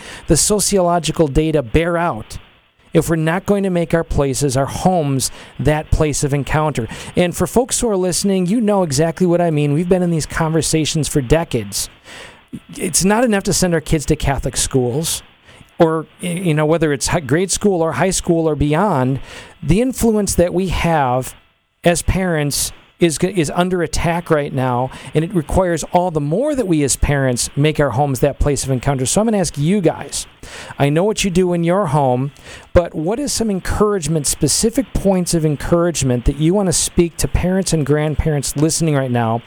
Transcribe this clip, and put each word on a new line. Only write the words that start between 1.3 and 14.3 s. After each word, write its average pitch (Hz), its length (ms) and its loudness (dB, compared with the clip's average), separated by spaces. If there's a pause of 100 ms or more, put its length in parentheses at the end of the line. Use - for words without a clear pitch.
bear 165 360 0
out 147 400 -6 (560)
if 156 160 2
we're 170 80 2
not 160 280 -2
going 202 180 0
to 190 80 0
make 170 220 0
our 165 100 2
places, 139 520 0
our 135 120 0
homes, 147 600 0 (300)
that 151 320 0
place 156 320 2
of 139 100 0
encounter. 143 540 -2 (280)
And 175 200 0
for 180 120 -2
folks - 340 0
who 240 80 0
are 202 80 0
listening, 185 480 0
you 214 160 0
know 202 220 2
exactly 160 420 0
what 175 160 2
I 175 100 2
mean. 147 220 0
We've 175 160 -2
been 185 140 2
in 175 80 0
these 160 160 -2
conversations 156 800 0
for 151 100 0
decades. 123 720 -2 (880)
It's - 260 -2
not 208 220 2
enough 202 200 0
to 196 80 0
send 180 200 2
our 160 80 0
kids 156 240 -2
to 156 100 2
Catholic 139 400 -2